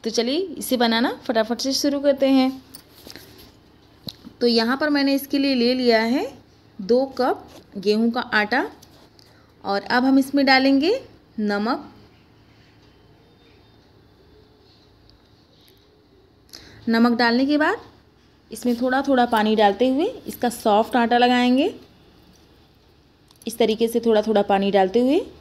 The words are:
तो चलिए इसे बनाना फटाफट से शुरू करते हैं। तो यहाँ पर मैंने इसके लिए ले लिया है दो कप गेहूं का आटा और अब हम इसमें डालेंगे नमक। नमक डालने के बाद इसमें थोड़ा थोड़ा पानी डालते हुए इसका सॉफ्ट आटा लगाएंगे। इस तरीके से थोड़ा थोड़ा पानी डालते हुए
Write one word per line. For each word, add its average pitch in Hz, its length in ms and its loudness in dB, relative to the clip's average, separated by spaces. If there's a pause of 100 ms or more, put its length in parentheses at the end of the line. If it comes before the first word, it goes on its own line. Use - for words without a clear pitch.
तो 233 60 -6
चलिए 233 280 -2 (200)
इसे 240 200 -4
बनाना 233 340 0 (120)
फटाफट 226 360 -2
से 269 140 -4
शुरू 285 260 -2
करते 277 300 0
हैं। 262 320 2 (1800)
तो 240 60 2
यहाँ 233 300 0
पर 302 120 -2
मैंने 277 240 0
इसके 277 240 -4
लिए 277 180 0
ले 240 180 0
लिया 240 280 2
है 254 240 -2 (540)
दो 240 260 0 (120)
कप 254 300 -4 (300)
गेहूं 208 340 0
का 240 100 -4
आटा 214 420 -2 (1000)
और 196 180 -4
अब 247 220 0
हम 269 160 4
इसमें 277 260 0
डालेंगे 269 480 4 (460)
नमक। 208 500 -4 (4000)
नमक 233 280 2
डालने 240 280 2
के 294 120 0
बाद 330 240 -2 (680)
इसमें 240 260 -4
थोड़ा 254 240 0
थोड़ा 269 240 2
पानी 214 300 0
डालते 208 340 2
हुए 269 160 0 (220)
इसका - 220 -4
सॉफ्ट 226 460 0
आटा 240 220 2
लगाएंगे। 247 480 2 (1800)
इस 220 120 -10
तरीके 220 300 0
से 233 120 -2
थोड़ा 226 220 0
थोड़ा 214 220 0
पानी 196 280 0
डालते 190 280 2
हुए 269 200 2 (220)